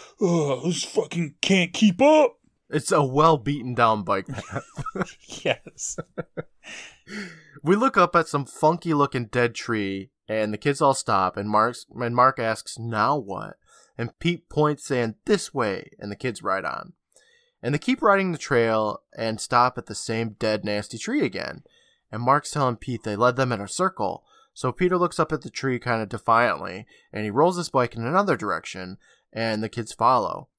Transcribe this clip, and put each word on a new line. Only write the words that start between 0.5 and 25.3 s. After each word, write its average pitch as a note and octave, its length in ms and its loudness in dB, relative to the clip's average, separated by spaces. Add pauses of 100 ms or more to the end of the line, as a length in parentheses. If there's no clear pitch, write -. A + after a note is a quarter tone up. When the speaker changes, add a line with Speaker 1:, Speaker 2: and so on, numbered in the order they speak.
Speaker 1:
this F3 180 -2
fucking - 580 -4
can't F3+ 320 2
keep G3 280 4
up." D4+ 360 6 (320)
Speaker 2:
It's - 220 -2
a F3 120 4
well D3 340 4
beaten B2+ 380 -4
down A2+ 280 4
bike G2 240 -2
path. - 360 -8 (320)
<laughs> - 220 -6 (100)
Speaker 1:
<laughs> - 160 -16
Yes. - 540 -6 (1700)
Speaker 2:
We D#3+ 120 4
look B3+ 220 2
up F3+ 180 6
at E3 120 4
some C#3 180 -2
funky E3 480 0
looking C#3 320 2
dead A#2+ 300 0
tree, G2 560 -4 (160)
and G#2+ 260 -2
the G#2 40 -6
kids C#3+ 240 -2
all C#3 120 6
stop, F#2+ 440 0
and G2+ 120 -4
Mark's, A2 440 2
and A#2+ 220 -4
Mark B2+ 240 4
asks, A2+ 400 -4
"Now A#2 380 0
what?" G2+ 400 -10 (400)
And A#2 220 -8
Pete E3+ 300 -2
points D3+ 360 0
saying, A#2+ 300 -2 (100)
"This - 280 0
way," G#2+ 460 -4
and G#2 120 -10
the G2+ 40 -10
kids A#2+ 280 -8
ride F#2+ 220 -2
on. - 280 -8 (680)
And B2+ 120 -2
they D3 60 0
keep B3+ 220 -2
riding G3 300 4
the D#3+ 60 -4
trail A2 640 0 (160)
and A2+ 240 -4
stop B2 360 2
at G2 100 -12
the G#2 80 -10
same A2 440 -4
dead, G#2+ 240 0
nasty G#2 340 -4
tree A#3 280 -2
again. - 380 -6 (480)
And A2 120 -6
Mark's C#3 280 2
telling C3 260 0
Pete A#2+ 260 -8
they G#2 140 -4
led A#2+ 180 4
them B2+ 160 0
in A2 80 -4
a G2+ 80 -10
circle. A2 560 -4 (300)
So - 180 -4
Peter F3+ 260 0
looks F3 220 -2
up D#3+ 140 0